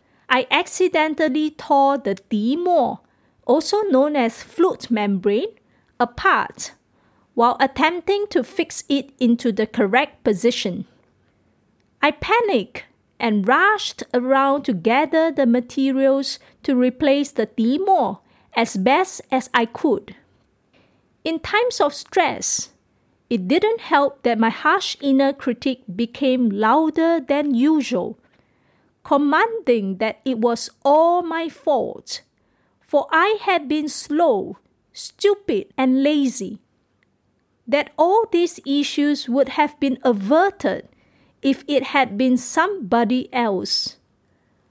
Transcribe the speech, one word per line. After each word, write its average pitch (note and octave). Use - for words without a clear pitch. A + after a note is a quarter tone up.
I B3+
accidentally D#4
tore C#4
the G3
di A3
mo, F4
also D#4+
known D4
as A#3+
flute -
membrane, G#3
apart A#3+
while A#3
attempting E4
to C4
fix -
it C#4
into A#3+
the G#3+
correct A#3
position. F#3+
I D4
panicked F#4
and G#3+
rushed F#4
around C4+
to C4+
gather C#4+
the C#4
materials C4+
to C#4
replace C4
the A3
di A#3+
mo E4+
as A#3
best C4+
as C4
I A#3
could. -
In E4
times A#4+
of D4
stress, -
it G3
didn't G#4
help C#4+
that A#3
my A3+
harsh E4
inner C#4
critic C4
became B3
louder D#4
than C#4+
usual, B3+
commanding C#4+
that G#3+
it B3+
was A#3
all E4
my E4
fault, -
for -
I G4
had E4
been D4+
slow, C#4+
stupid, -
and C4
lazy. C4+
That C#4
all F#4+
these E4+
issues C#4+
would B3+
have D4
been C4
averted A#3+
if C4+
it C#4
had A#3
been B3+
somebody B3+
else. G#3